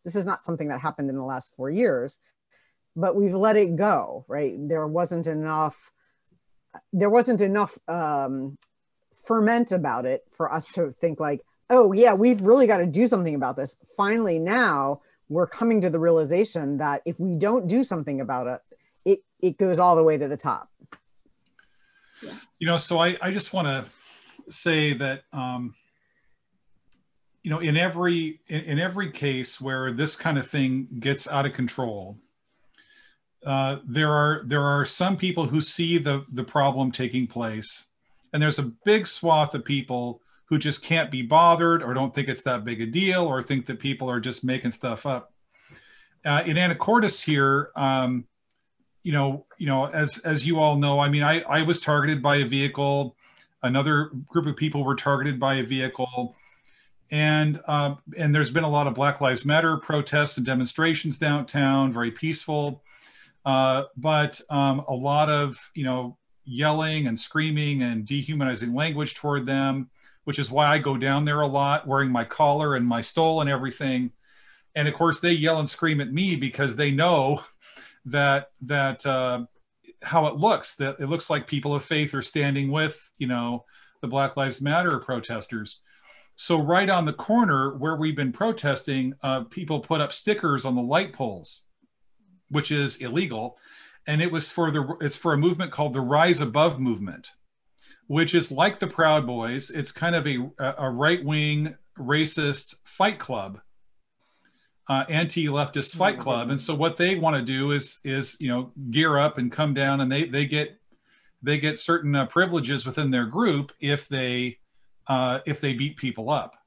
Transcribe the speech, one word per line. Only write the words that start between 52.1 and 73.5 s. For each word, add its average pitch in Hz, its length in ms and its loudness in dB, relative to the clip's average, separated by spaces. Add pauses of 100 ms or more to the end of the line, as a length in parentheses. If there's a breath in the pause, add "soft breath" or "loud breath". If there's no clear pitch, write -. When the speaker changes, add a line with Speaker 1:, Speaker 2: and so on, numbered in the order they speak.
Speaker 3:
by 143 160 4
a 139 80 2
vehicle 139 720 -2 (480 soft breath)
another 147 480 2 (160)
group 165 180 0
of 151 100 -2
people 147 280 -2
were 135 120 0
targeted 139 440 0
by 135 160 2
a 127 80 -2
vehicle. 127 720 -4 (760 soft breath)
And, 151 560 2
uh, 143 280 0 (220)
and 151 160 2
there's 151 180 2
been 160 120 2
a 151 60 0
lot 147 180 2
of 123 60 -2
Black 139 280 0
Lives 127 240 0
Matter 156 320 4
protests 147 600 0
and 123 80 -2
demonstrations 147 720 0
downtown, 139 760 2
very 117 200 -2
peaceful. 151 720 -4 (600 soft breath)
Uh, 135 380 2 (140)
but, 147 520 0
um, 139 380 2
a 143 60 -4
lot 143 360 0
of, 143 280 0 (180)
you 151 80 -6
know, 127 340 -4 (280)
yelling 151 640 0
and 113 120 -4
screaming 151 640 -2
and 113 220 -4
dehumanizing 131 680 -4
language 143 420 -4
toward 143 300 -4
them, 135 440 -2 (360 soft breath)
which 143 140 -6
is 117 120 -4
why 147 160 4
I 151 100 6
go 139 200 0
down 139 280 0
there 147 160 0
a 147 60 2
lot 143 400 0
wearing 135 240 2
my 120 120 0
collar 147 520 2
and 120 100 0
my 117 160 0
stole 160 400 2
and 143 80 0
everything. 127 600 -2 (640 soft breath)